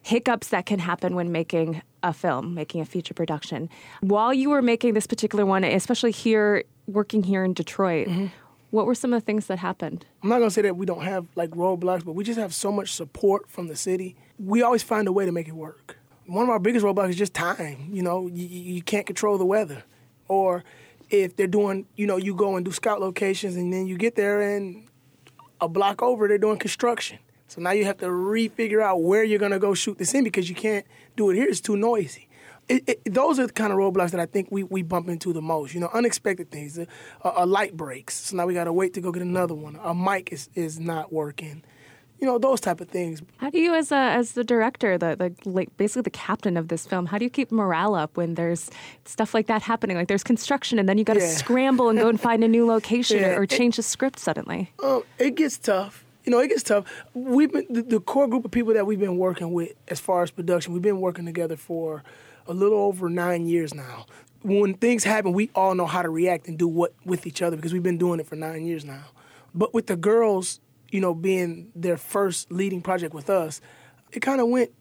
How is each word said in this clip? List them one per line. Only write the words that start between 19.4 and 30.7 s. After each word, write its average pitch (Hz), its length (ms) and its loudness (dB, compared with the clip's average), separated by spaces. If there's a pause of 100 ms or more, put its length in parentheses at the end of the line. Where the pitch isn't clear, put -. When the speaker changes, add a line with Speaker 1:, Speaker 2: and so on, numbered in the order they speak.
Speaker 2:
weather. 180 380 0 (440)
Or 185 360 2 (480)
if 190 240 2
they're 202 100 2
doing, 196 400 0 (100)
you 208 120 -2
know, 190 100 0
you 190 160 -2
go 196 220 0
and 180 100 -2
do 190 60 -4
scout 147 280 0
locations 190 560 -2
and 180 160 -2
then 185 140 -2
you 185 100 -6
get 220 200 0
there 208 260 2
and 202 460 -4 (720)
a 170 80 0
block 196 320 0
over, 240 260 2
they're 208 120 4
doing 214 180 2
construction. - 640 -2 (280)
So - 140 -14
now 180 100 0
you 202 140 4
have 196 120 -2
to 185 100 -4
refigure 214 720 0
out 190 220 2
where 196 200 4
you're 214 160 2
gonna 202 200 2
go 202 160 2
shoot - 240 -4
this 175 160 -2
in 277 80 6
because 190 260 0
you 180 60 -8
can't 208 300 -2 (300)